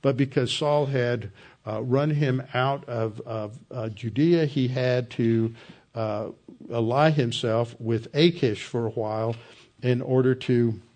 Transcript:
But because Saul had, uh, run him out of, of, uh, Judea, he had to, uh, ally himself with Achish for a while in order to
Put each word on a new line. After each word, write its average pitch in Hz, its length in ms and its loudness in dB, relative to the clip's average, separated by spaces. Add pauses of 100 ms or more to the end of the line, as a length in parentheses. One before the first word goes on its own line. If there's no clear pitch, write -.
But 135 140 2
because 131 380 0
Saul 147 320 0
had, 120 460 -2 (360)
uh, 110 140 -4
run 135 300 2
him 131 320 0 (100)
out 135 340 0
of, 113 340 -4
of, 113 380 -8 (120)
uh, 113 180 -6
Judea, 143 560 2
he 131 240 0
had 127 420 0
to, 113 420 2 (400)
uh, 110 360 -4 (420)
ally 120 380 4
himself 117 680 0
with 113 360 -2
Achish 147 500 2
for 117 220 -4
a 107 60 -2
while 110 440 -2 (460)
in 123 200 2
order 127 340 4
to 120 440 2 (160)